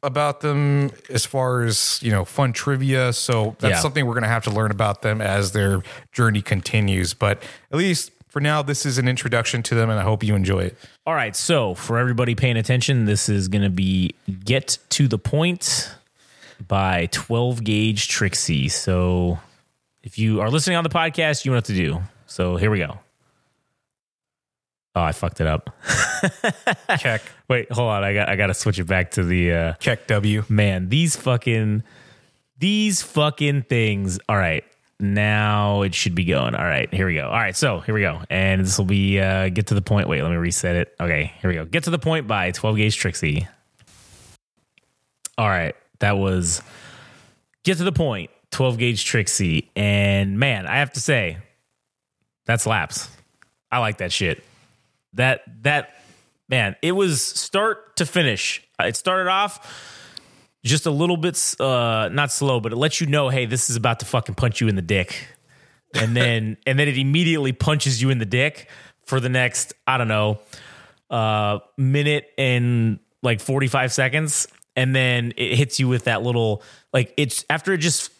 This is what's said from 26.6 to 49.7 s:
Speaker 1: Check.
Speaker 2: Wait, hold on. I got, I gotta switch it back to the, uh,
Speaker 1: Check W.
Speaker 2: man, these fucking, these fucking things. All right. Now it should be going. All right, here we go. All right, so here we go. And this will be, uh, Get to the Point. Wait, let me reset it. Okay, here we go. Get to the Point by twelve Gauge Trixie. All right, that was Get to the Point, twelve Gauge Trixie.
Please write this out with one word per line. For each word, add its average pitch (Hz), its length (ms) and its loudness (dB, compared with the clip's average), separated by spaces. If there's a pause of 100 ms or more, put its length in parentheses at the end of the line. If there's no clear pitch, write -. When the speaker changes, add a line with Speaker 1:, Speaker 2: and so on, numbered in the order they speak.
Speaker 1:
Check. 113 240 0 (260)
Speaker 2:
Wait, 120 240 0
hold 117 180 2
on. 101 140 0
I 98 120 0
got, 104 140 0
I 98 60 0
gotta 95 200 2
switch 95 240 -2
it 90 60 -2
back 90 260 0
to 95 120 0
the, 87 300 2
uh, 82 200 0
Speaker 1:
Check - 340 -4
W. 107 420 2
Speaker 2:
man, 98 400 2
these 151 260 2
fucking, 113 680 0 (760)
these 208 460 2
fucking 147 600 0
things. 101 540 0 (100)
All 110 100 2
right. 82 260 0 (360)
Now 104 840 2
it 95 100 -2
should 90 220 -2
be 90 100 0
going. 67 300 0
All - 100 -4
right, 69 260 -2
here 95 140 0
we 90 80 -2
go. 71 140 -4
All 55 100 -6
right, 104 180 -2
so 110 260 0
here 110 120 -4
we 107 80 0
go. 85 300 -2
And 95 340 2
this 95 140 0
will 98 60 2
be, 98 340 2
uh, 95 300 0
Get 101 180 -2
to 107 80 2
the 101 80 2
Point. 104 260 2
Wait, 71 140 0
let 82 80 0
me 87 60 0
reset 87 380 -2
it. 87 240 -2
Okay, 80 320 -2 (100)
here 95 100 0
we 87 40 0
go. 78 100 -6
Get - 180 -4
to 170 80 -2
the 170 80 -2
Point 160 260 -2
by 101 240 -2
twelve 107 280 -2
Gauge 107 200 2
Trixie. 82 500 -2 (1900)
All 110 100 2
right, 87 280 0 (240)
that 104 180 2
was 90 440 0 (1040)
Get 185 140 2
to 170 60 -2
the 190 80 0
Point, 123 400 -2 (180)
twelve 127 300 0
Gauge 117 260 0
Trixie. 92 720 0